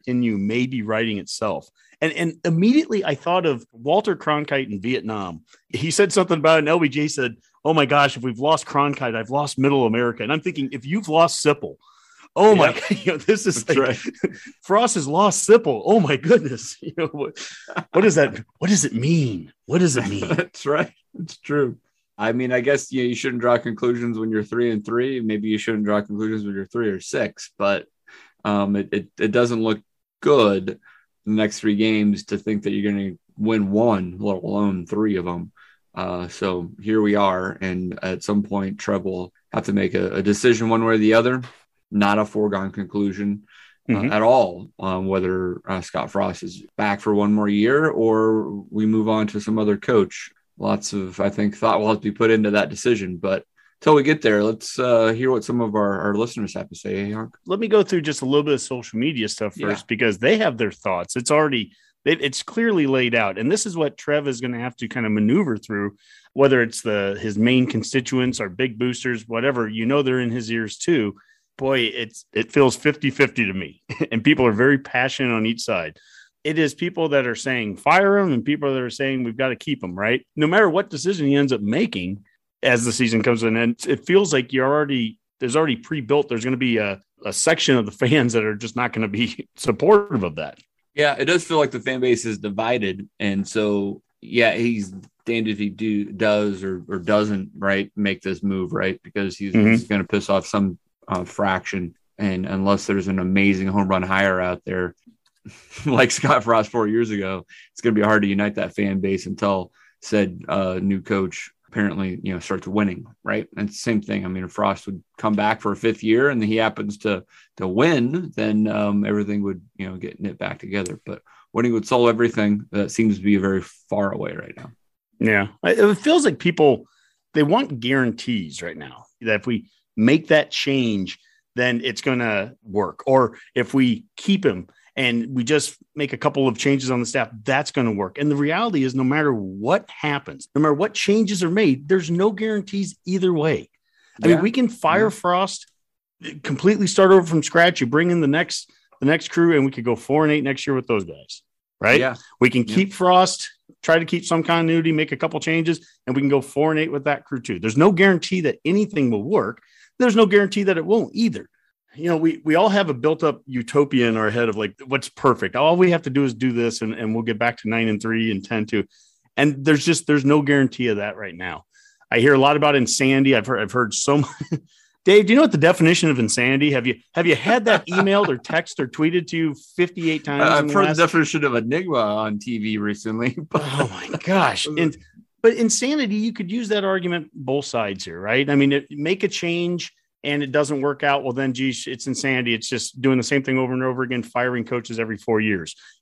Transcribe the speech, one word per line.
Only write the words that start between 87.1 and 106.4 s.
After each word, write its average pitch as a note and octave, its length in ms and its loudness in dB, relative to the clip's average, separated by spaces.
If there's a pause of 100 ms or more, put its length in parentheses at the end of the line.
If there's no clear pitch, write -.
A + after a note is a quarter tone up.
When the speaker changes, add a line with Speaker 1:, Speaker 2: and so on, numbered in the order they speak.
Speaker 1:
a G#2 80 -6
section D#3+ 460 2
of A2+ 80 2
the G2+ 60 -8
fans B2 420 2
that A2+ 100 0
are G#2+ 120 -2
just G#2+ 200 -10
not B2 160 -2
gonna A2 160 -4
be G#2 440 -6
<laughs> - 40 -20
supportive E3+ 680 2
of E2 120 -6
that. D2 220 -10 (380)
Speaker 2:
Yeah, C#3+ 220 2
it C#3 80 -2
does E3+ 200 2
feel D#3+ 140 0
like C#3+ 120 2
the B2 80 -8
fan C3 220 -4
base A#2+ 240 2
is A2 140 -4
divided. G#2 680 -4 (120)
And G2 280 -2
so, G#2 540 -2 (200)
yeah, A2+ 320 2
he's A2 380 -2 (340)
damned A2+ 220 -2
if G#2 120 -4
he G#2 100 -4
do, G#2 420 -4
does G#2 520 0
or, F#2 240 -8
or F#2+ 100 -8
doesn't, G#2 600 0
right, G2 380 -2
make G2 260 -2
this F#2+ 220 -6
move, F#2+ 300 -4
right? F#2+ 300 -4
Because G2 340 -6
he's, G2 160 -6
Speaker 1:
Mm-hmm. G#2+ 180 4
Speaker 2:
he's A2+ 160 0
gonna G2+ 160 0
piss G2+ 280 -2
off F#2+ 160 2
some, G2 300 0 (300)
uh, F2+ 160 -4
fraction. F#2 720 -4 (220)
And F#2+ 280 -2
unless G2 400 0
there's G2 240 -2
an F#2+ 100 -2
amazing F#2+ 480 2
home G2 220 0
run F#2 140 0
hire F#2+ 360 0
out F2+ 260 -4
there, F2+ 300 -6 (500)
<laughs> - 400 -20
like A#2 260 4
Scott C3 320 2